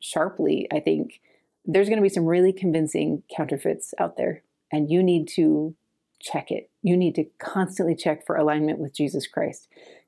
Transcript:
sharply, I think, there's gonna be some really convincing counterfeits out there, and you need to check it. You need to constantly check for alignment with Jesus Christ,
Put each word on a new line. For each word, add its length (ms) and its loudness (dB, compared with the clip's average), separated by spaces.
sharply, 680 -2
I 100 0
think, 400 -2
there's 220 2
gonna 140 2
be 80 4
some 160 0
really 260 4
convincing 800 -2
counterfeits 680 -4
out 200 -2
there, 240 -4
and 200 0
you 120 4
need 280 2
to 440 2
check 320 -8
it. 180 -6
You 140 4
need 180 2
to 80 0
constantly 560 -2
check 300 -2
for 100 -4
alignment 420 0
with 160 -8
Jesus 320 -2
Christ, 440 -6